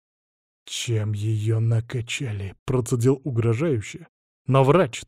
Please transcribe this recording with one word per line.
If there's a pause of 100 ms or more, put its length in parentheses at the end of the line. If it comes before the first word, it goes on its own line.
(640)
"Чем
её
накачали?" — (120)
процедил
угрожающе. (380)
Но
врач